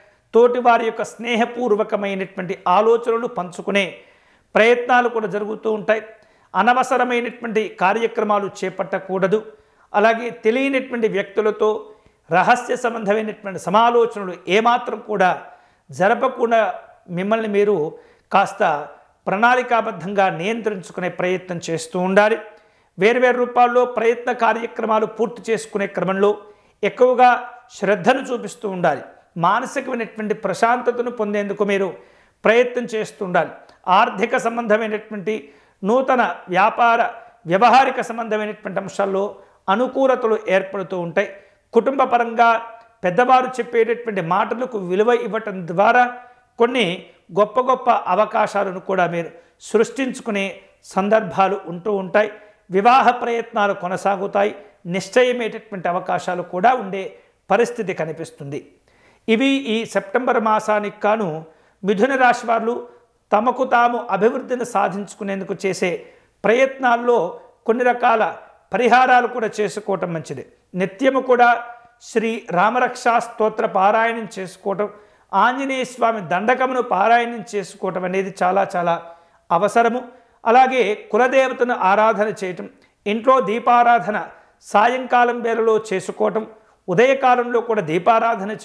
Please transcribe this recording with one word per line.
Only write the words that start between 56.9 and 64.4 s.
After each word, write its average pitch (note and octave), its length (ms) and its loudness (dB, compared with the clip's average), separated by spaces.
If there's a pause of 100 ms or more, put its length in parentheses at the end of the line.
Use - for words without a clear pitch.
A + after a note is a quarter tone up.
పరిస్థితి G#3+ 440 0
కనిపిస్తుంది. D#3 800 -10 (560)
ఇవి A3+ 180 2
ఈ C4+ 380 0
సెప్టెంబర్ B3 560 -2
మాసానికి G#3+ 600 -2
కాను G3 440 -2 (400)
మిథున G#3+ 300 2
రాశి A#3+ 320 2
వారు A3+ 420 -2 (440)
తమకు B3 320 2
తాము A#3+ 460 2
అభివృద్ధిని A#3 540 -2